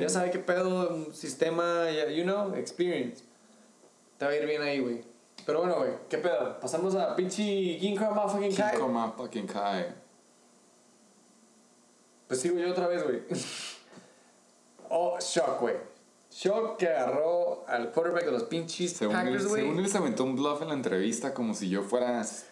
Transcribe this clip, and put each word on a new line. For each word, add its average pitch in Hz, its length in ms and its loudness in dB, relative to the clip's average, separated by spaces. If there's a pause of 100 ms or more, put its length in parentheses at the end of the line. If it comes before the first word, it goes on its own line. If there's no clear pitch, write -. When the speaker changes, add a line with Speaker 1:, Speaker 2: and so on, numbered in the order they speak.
Speaker 1:
Ya - 80 2
sabe 180 240 2
qué 185 80 -2
pedo, 180 520 2
un 156 220 -6
sistema, 170 760 2
ya, 151 200 0
you 165 140 0
know, 196 320 0
experience. 147 680 -2 (960)
Te 139 60 -2
va 143 80 2
a 147 40 2
ir 151 80 0
bien 151 180 0
ahí, 143 180 0
güey. 120 240 -2 (420)
Pero 156 140 2
bueno, 175 160 2
güey, 131 160 0 (160)
qué 156 100 -2
pedo. 151 400 0
Pasamos 180 380 0
a 175 180 2
pinche 185 640 0
King 202 180 0
Kong 214 160 2
Motherfucking 202 380 2
Speaker 2:
King 185 60 0
Speaker 1:
Kai. 208 220 2
Speaker 2:
Kong 131 140 0
Motherfucking 113 540 -2
Kai. 98 400 -2 (2500)
Speaker 1:
Pues 127 120 0
sigo 175 180 2
yo 180 120 0
otra 175 180 2
vez, 175 160 2
güey. 120 240 0
<laughs> - 20 -2 (1600)
Oh, 175 280 2
shock, - 400 0
güey. 117 160 2 (560)
Shock 220 460 0
que 180 100 2
agarró 160 800 0
al 120 240 -2
quarterback 170 320 2
de 135 80 0
los 120 100 2
pinches 165 480 -4
Speaker 2:
Según 107 240 0
Speaker 1:
Packers, 123 300 2
Speaker 2:
él, - 40 2
Speaker 1:
güey. 214 140 2
Speaker 2:
según 151 160 0
él 196 100 2
se 202 100 2
aventó 131 260 2
un 131 100 0
bluff 147 280 0
en 160 60 -6
la 151 60 -2
entrevista, 113 580 0
como 113 220 -2
si 95 140 -4
yo 98 160 0
fuera, 123 400 0
si - 180 -10
yo - 100 -20